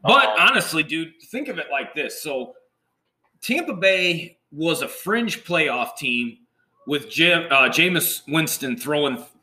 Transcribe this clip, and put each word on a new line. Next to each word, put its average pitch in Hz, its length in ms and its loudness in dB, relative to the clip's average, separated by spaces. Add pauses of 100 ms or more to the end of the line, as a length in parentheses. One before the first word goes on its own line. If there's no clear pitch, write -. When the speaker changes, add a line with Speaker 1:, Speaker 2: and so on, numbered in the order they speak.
Speaker 1:
But 262 260 6
Speaker 2:
um, 214 100 0
Speaker 1:
honestly, 180 460 2
dude, 160 300 -6 (160)
think 262 180 -8
of 185 100 -8
it 151 140 -8
like 143 220 -6
this. - 280 -8
So 139 320 -8 (840)
Tampa 302 340 -2
Bay 180 640 0 (140)
was 160 300 -2
a - 60 -6
fringe 220 540 -4
playoff 143 540 -2
team 120 420 -4 (480)
with 143 240 -4
Jam-, 165 400 4
uh, 135 200 6
Jameis 170 580 0
Winston 143 480 -2
throwing, 143 480 -2 (180)